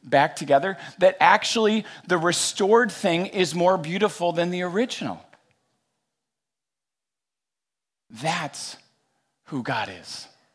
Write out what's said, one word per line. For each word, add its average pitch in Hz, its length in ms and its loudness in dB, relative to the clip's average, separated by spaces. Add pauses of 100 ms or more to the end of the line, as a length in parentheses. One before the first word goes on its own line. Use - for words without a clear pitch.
back 147 320 2
together, 147 400 0 (220)
that 180 200 4
actually 214 640 2 (220)
the 180 100 0
restored 196 760 2
thing 175 340 0
is 175 300 -2
more 180 200 4
beautiful 175 540 -2
than 170 200 0
the 180 120 -4
original. 180 580 -4 (3000)
That's 151 680 -8 (680)
who 127 180 -8
God 110 260 -4 (100)
is. - 280 -16 (260)